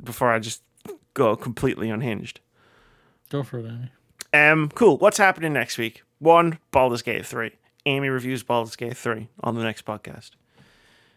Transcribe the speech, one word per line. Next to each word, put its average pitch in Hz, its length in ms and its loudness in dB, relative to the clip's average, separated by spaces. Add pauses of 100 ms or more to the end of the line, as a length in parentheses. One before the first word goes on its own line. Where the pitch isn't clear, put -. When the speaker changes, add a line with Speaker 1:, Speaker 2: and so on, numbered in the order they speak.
Speaker 1:
before 120 300 -2
I 113 80 2
just 113 220 -10 (520)
go 113 220 2
completely 113 540 -4
unhinged. 110 500 -8 (920)
Speaker 2:
Go 143 140 -6
for 123 160 -12
it, 113 60 -12
Amy. 117 260 -12 (420)
Speaker 1:
Um, 151 360 4
cool. 180 280 6
What's 202 200 4
happening 185 340 2
next 120 260 -4
week? 113 260 -6 (160)
One, 165 380 6 (140)
Baldur's 127 300 2
Gate - 240 -6
three. 117 260 -8 (340)
Amy 139 220 -2
reviews 127 360 -4
Baldur's 117 340 -2
Gate 120 180 -8
three 110 320 -6 (140)
on 113 140 -4
the 113 80 -4
next 110 220 -6
podcast. - 460 -12 (840)